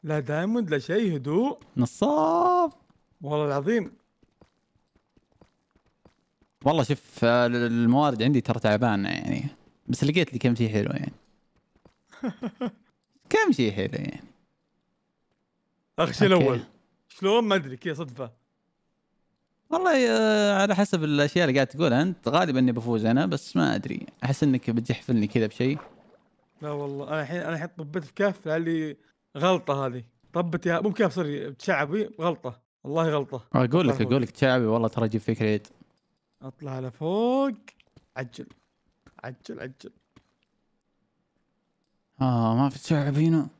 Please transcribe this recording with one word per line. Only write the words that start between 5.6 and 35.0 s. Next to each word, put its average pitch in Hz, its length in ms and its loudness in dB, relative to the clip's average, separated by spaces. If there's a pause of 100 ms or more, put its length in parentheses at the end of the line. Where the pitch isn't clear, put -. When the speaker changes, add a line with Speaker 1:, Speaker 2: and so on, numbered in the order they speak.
Speaker 2:
والله 147 180 4
شوف، - 420 -4
آه، 120 220 4
ال-، 120 80 0
الموارد 120 680 2
عندي 131 180 4
ترى 117 200 -4
تعبانة 104 480 2
يعني. 87 380 -4 (420)
بس 123 160 -2
لقيت 151 280 2
لي 127 60 -6
كم 120 160 2
شيء 113 180 0
حلو 104 180 0
يعني. - 220 -6 (1120)
Speaker 1:
<laughs> - 1080 -10
Speaker 2:
كم 415 220 2
شيء 113 200 0
حلو 98 200 -4
يعني. - 280 -8 (1800)
Speaker 1:
اخي 160 120 2
الشيء 196 220 4
Speaker 2:
أوكي. 170 120 6
Speaker 1:
الاول. 123 180 0 (460)
شلون 214 360 0
ما 208 100 2
ادري، 135 220 -4
كذا 160 180 -6
صدفة. 131 380 -10 (1400)
Speaker 2:
والله، 311 400 2
آه، 214 520 2
على 202 120 2
حسب 180 300 0
الاشياء 147 400 2
اللي 131 140 2
قاعد 135 80 4
تقولها 139 360 2
انت، 175 260 -2
غالبا 147 300 2
اني 127 140 4
بفوز 117 320 -2
انا، 123 220 2
بس 156 300 -4
ما 160 180 2
ادري. - 320 -6 (180)
احس 135 180 0
انك 131 280 2
بتجحفلني 113 560 0
كذا 110 200 0
بشيء. 131 320 -2 (840)
Speaker 1:
لا 147 80 -10
والله، 143 380 -8
انا 151 140 -4
الحين، 165 180 -6
انا 165 140 -6
الحين 160 140 -6
طبيت 156 360 -10
في - 80 -20
كهف، 196 340 -2
لعلي 160 500 -2 (400)
غلطة 147 500 0
هذه. 123 180 -8 (280)
طبت 170 340 -2
يا، 170 140 2
مو 208 120 0
كهف، 196 200 0
سوري، 147 460 -6
شعبي، 165 520 -2 (100)
غلطة. 147 400 -4 (240)
والله 160 240 0
غلطة. 139 440 -2
Speaker 2:
اقول 127 360 2
لك، 135 60 2
Speaker 1:
أطلع 131 120 0
Speaker 2:
اقول 127 160 2
لك - 140 -6
شعبي، 127 280 2
والله 113 240 2
ترى 117 160 -2